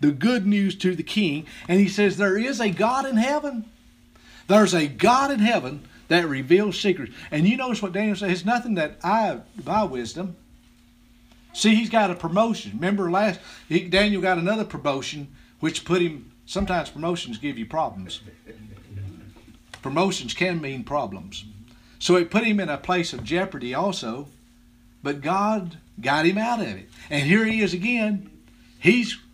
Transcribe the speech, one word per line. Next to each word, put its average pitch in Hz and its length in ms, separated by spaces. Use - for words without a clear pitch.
the 147 100
good 202 360
news 202 300
to 180 180
the 160 80
king, 160 420
and 180 120
he 202 80
says, 202 300
"There 196 200
is 240 220
a 214 120
God 240 340
in 262 120
heaven. 269 480
There's 196 260
a 160 140
God 233 420
in 269 100
heaven 147 420
that 170 200
reveals 160 520
secrets." 180 340
And 156 180
you 233 80
notice 254 280
what 180 100
Daniel 208 220
says, 190 160
"It's 170 140
nothing 240 300
that 196 280
I, 196 340
my 190 200
wisdom." 156 520
See, 214 220
he's 226 140
got 214 200
a 175 60
promotion. 190 580
Remember 185 380
last, 190 280
he, 165 180
Daniel 196 360
got 175 160
another 208 260
promotion, 143 640
which 160 260
put 175 160
him, 156 300
sometimes 185 440
promotions 151 480
give 135 200
you 113 80
problems. 104 540
Promotions 156 520
can 175 280
mean 135 220
problems. 101 640
So 175 200
it 175 120
put 220 140
him 214 160
in 170 100
a 143 80
place 175 360
of 120 100
jeopardy 143 500
also, 143 540
but 143 200
God 190 560
got 143 240
him 190 120
out 226 220
of 165 80
it. 95 220
And 143 160
here 208 200
he 220 160
is 180 120
again. 214 560
He's 226 380